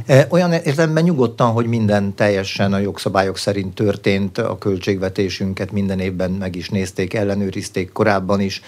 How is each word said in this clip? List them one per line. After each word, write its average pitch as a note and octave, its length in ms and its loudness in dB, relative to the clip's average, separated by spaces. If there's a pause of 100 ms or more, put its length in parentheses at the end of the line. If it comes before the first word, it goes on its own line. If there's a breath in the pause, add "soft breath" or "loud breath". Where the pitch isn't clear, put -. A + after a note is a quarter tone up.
E, C#3+ 240 6
olyan F3 220 2
értelemben D#3+ 520 2
nyugodtan, B2+ 460 2
hogy A#2 160 0
minden G#2 480 2
teljesen G2 580 0
a G2 60 2
jogszabályok F#2+ 600 0
szerint G2 360 -2
történt, G2+ 640 0
a G2+ 200 -2
költségvetésünket F#2+ 1120 -2
minden G2 260 0
évben F#2 320 -2
meg F#2+ 260 -4
is E2+ 120 -10
nézték, F#2+ 460 -2
ellenőrizték G2 800 -2
korábban G2+ 480 2
is, G2 280 -4